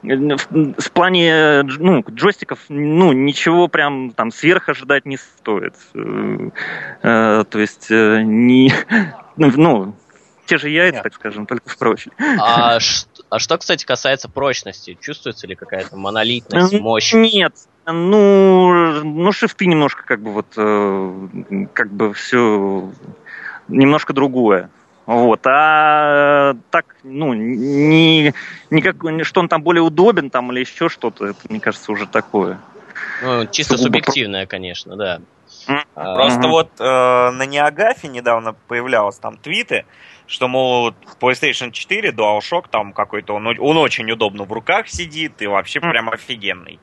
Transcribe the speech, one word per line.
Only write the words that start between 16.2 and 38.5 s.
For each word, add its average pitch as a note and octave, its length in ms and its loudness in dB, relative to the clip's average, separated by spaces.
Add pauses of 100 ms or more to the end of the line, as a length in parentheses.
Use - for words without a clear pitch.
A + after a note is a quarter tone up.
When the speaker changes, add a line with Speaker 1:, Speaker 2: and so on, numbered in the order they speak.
Speaker 1:
Н-, G#3 80 0
Speaker 3:
мощь? A2 320 0
Speaker 1:
нет. A3 400 4 (340)
Ну, F#3 1160 6
ну, D#3+ 280 0
шифты - 340 -2
немножко D#3 400 2
как A2+ 160 -4
бы A2 120 -8
вот, G#2 140 -4 (100)
э, G2 680 -2 (460)
как G#2+ 180 -6
бы G#2 220 -2
все G2 800 -2 (760)
немножко C#3 440 2
другое. B2 560 2 (360)
Вот. A#2 420 2
А, D3 1080 4 (140)
так, - 340 -4
ну, C3+ 300 -4
ни-, C#3+ 1000 2 (360)
никак, D#3+ 260 0 (300)
что - 160 -2
он E3+ 80 0
там D#3+ 140 -2
более E3+ 180 2
удобен E3 480 4
там, B2 220 -4
или B2+ 100 -4
еще E3 280 -4
что-то, - 380 -6
это, G2+ 120 -8 (100)
мне A2 100 -6
кажется, - 320 -6
уже G#2 160 -4
такое. F#2+ 520 -2 (600)
Speaker 3:
Ну, A#2+ 260 -2
чисто - 300 -2
Speaker 1:
Сугубо B2+ 220 2
про- - 60 -
Speaker 3:
субъективное, G#2 400 -4
конечно, F#2 500 -12
да. F#2+ 240 -6 (480)
Speaker 1:
М. C#3+ 160 -2 (120)
Speaker 3:
А, F#2 200 -8
Speaker 4:
Просто B2+ 260 2
Speaker 1:
Мгм. C#3+ 100 0
Speaker 4:
вот, D#3+ 180 2 (100)
э, A2+ 40 -8 (480)
на C3 140 -6
Неогафе D3 600 -2
недавно A#2+ 460 -2